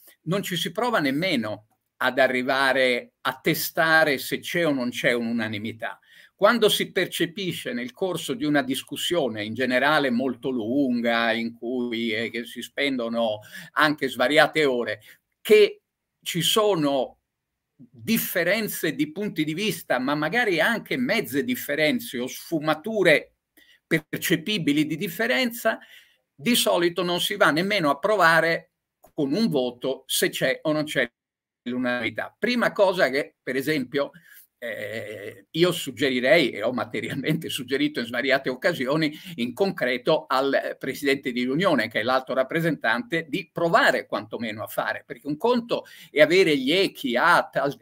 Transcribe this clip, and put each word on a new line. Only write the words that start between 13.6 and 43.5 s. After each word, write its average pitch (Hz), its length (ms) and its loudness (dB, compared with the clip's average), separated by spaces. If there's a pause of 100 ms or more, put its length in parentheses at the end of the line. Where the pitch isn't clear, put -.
anche 147 360 0
svariate 147 560 2
ore, 117 340 -2 (400)
che - 440 4 (380)
ci - 200 -6
sono 165 800 0 (580)
differenze 185 1160 -2
di 302 200 -2
punti 185 320 -4
di 156 80 -4
vista, 170 460 -2
ma 139 160 -2
magari 196 440 0
anche 190 380 -2
mezze 135 480 -2
differenze 127 760 -2
o 127 80 -6
sfumature 160 1080 0 (520)
percepibili 156 1000 0
di 156 120 -6
differenza, 233 840 -4 (560)
di 233 200 0
solito 180 480 2
non 170 180 -2
si 202 160 -4
va 185 140 6
nemmeno 180 380 2
a 139 100 0
provare 165 720 4 (420)
con 139 180 -2
un 214 160 2
voto 131 600 -2
se - 200 0
c'è 139 360 -2
o 156 100 0
non 151 100 0
c'è 147 260 -2 (600)
l'unanimità. 120 680 -4
Prima 220 360 0
cosa 180 360 4
che, 139 320 -4
per 127 140 -6
esempio, 139 560 -2 (520)
eh, 107 880 -10
io 170 220 4
suggerirei, 131 800 2
e 101 120 -8
ho 120 80 0
materialmente 120 800 -4
suggerito 135 500 -2
in 120 60 -4
svariate 127 440 0
occasioni, 151 640 -2 (220)
in 120 180 -4
concreto 147 720 0
al, 135 280 0
eh, - 260 -2
Presidente 135 540 -2
dell'Unione, 127 560 0
che 110 100 -2
è 107 40 -2
l'alto 127 300 0
rappresentante, 143 920 0
di 143 240 -6